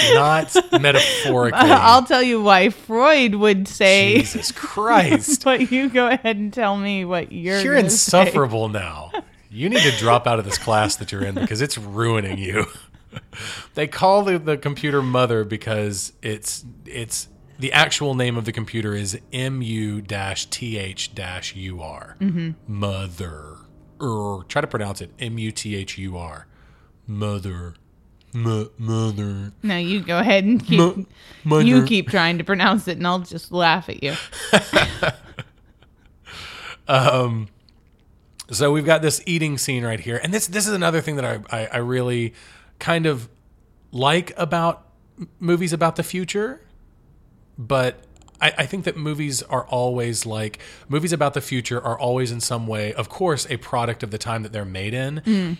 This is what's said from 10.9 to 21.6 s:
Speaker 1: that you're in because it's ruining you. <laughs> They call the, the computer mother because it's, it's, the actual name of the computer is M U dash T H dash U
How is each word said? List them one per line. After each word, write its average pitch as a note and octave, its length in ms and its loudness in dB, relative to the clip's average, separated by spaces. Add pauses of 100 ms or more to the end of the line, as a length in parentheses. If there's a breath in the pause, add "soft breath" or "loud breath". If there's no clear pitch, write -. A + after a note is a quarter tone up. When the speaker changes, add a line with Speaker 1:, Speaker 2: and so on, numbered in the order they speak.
Speaker 1:
that - 160 -10
you're G2 120 -4
in G2 120 -6
because A#2 260 -4
it's C#3+ 160 -4
ruining G#2 600 -2
you. F#2+ 320 -4
<laughs> - 60 -20 (960 loud breath)
They D3+ 120 -2
call F#3+ 380 4
the, F#3 140 0
the D#3 200 -2
computer C#3+ 420 -2
mother B2+ 420 2
because G#2 800 -4
it's, G#2+ 420 -8 (220)
it's, - 440 -10 (300)
the C3 140 -4
actual D3 420 2
name B2 220 0
of A#2 80 -4
the A2 80 -4
computer G#2+ 420 -4
is G2+ 240 -6 (140)
M C3 300 -4
U G#2+ 400 -4
dash G2 440 -6
T A2+ 300 -8
H F#2+ 380 -10
dash F#2 420 -10
U F#2 240 -10